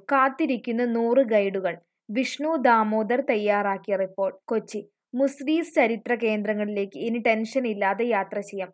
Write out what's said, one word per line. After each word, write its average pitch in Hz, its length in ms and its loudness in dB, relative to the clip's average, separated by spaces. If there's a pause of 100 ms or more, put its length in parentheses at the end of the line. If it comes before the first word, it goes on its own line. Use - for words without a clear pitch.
കാത്തിരിക്കുന്ന 262 800 0
നൂറ് 233 380 2
ഗൈഡുകൾ. 196 500 0 (320)
വിഷ്ണു 262 440 -2 (100)
ദാമോദർ 220 640 2
തയ്യാറാക്കിയ 202 720 0
റിപ്പോർട്ട്, 190 460 -2
കൊച്ചി. 214 380 -4 (320)
മുസ്രീസ് 277 580 0
ചരിത്ര 233 420 0
കേന്ദ്രങ്ങളിലേക്ക് 208 840 -2
ഇനി 233 220 -4
ടെൻഷൻ 226 440 0
ഇല്ലാതെ 202 400 -2
യാത്ര 208 360 -2
ചെയ്യാം. 196 340 -8